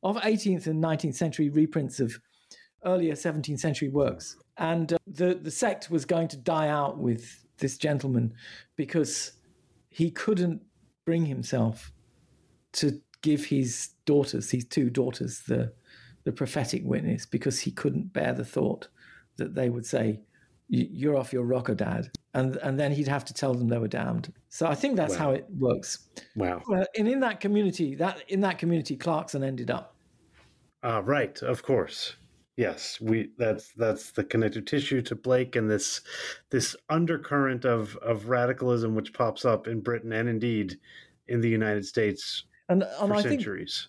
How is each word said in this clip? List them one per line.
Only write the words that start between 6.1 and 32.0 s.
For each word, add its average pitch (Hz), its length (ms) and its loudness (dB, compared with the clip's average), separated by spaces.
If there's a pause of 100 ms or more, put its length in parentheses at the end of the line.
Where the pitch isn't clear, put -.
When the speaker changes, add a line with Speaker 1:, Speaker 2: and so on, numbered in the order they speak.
Speaker 1:
to 147 80 -8
die 156 320 2
out 147 300 0
with 120 460 -2 (140)
this 135 200 -2
gentleman 135 540 2 (420)
because - 580 -2 (580)
he 165 200 2
couldn't 180 520 0 (420)
bring 165 220 2
himself 120 680 -2 (800)
to 143 280 0 (220)
give 147 240 2
his 131 440 0 (140)
daughters, 139 460 2
his 123 160 0
two 123 240 2
daughters, 123 560 -2
the, 120 260 0 (520)
the - 80 0
prophetic - 520 -2
witness, 127 400 0
because - 360 -2
he - 100 -4
couldn't - 420 -2
bear - 220 0
the 123 100 -4
thought - 440 -2 (480)
that - 180 -6
they 127 160 0
would 120 160 -6
say, 113 340 0 (480)
"Y-, 123 220 2
you're 143 260 0
off 127 160 -2
your 123 120 0
rocker, 120 300 0
Dad." 113 360 -2 (240)
And, 131 220 2
and 135 220 -2
then 143 140 2
he'd 143 160 0
have 139 180 0
to - 80 -14
tell 131 200 0
them 123 140 0
they 117 100 2
were 113 100 -2
damned. 120 440 -4 (160)
So - 180 -2
I 156 80 2
think 277 220 0
that's 160 180 2
Speaker 2:
Wow. 85 40 -4
Speaker 1:
how 151 120 2
it 135 160 0 (100)
works. - 500 0 (280)
Speaker 2:
Wow. - 260 0 (100)
Speaker 1:
Uh, 190 140 4 (140)
and 214 100 2
in 262 120 2
that 226 200 0
community, 196 540 2
that, 160 340 -2
in 190 120 0
that 185 180 2
community, 165 380 0
Clarkson 151 480 -2
ended 131 260 -4
up. - 240 -4 (880)
Speaker 2:
Ah, 113 220 0
right. 127 380 0
Of 123 200 -2
course. - 540 0 (400)